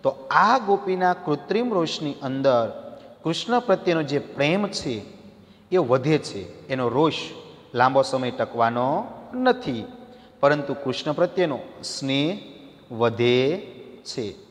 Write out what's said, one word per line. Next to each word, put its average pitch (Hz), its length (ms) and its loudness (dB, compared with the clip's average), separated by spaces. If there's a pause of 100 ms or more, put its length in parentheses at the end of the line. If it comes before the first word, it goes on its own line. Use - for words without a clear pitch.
તો 135 60 2 (220)
આ 208 280 6
ગોપીના 190 540 2
કૃત્રિમ 185 600 -2
રોષની 156 480 -2
અંદર 131 500 2 (520)
કૃષ્ણ 220 360 0
પ્રત્યેનો 180 420 2
જે 143 180 -2
પ્રેમ 170 480 0
છે 120 340 -6 (720)
એ 185 60 4
વધે 135 400 4
છે, - 500 -8
એનો 131 220 0
રોષ 147 260 2 (580)
લાંબો 135 280 6
સમય 127 300 -2
ટકવાનો 123 760 0 (260)
નથી. 247 720 -2 (360)
પરંતુ 143 340 2
કૃષ્ણ 131 400 -4
પ્રત્યેનો 165 460 0 (240)
સ્નેહ 143 560 -2 (520)
વધે 120 680 2 (460)
છે. 104 280 -8 (200)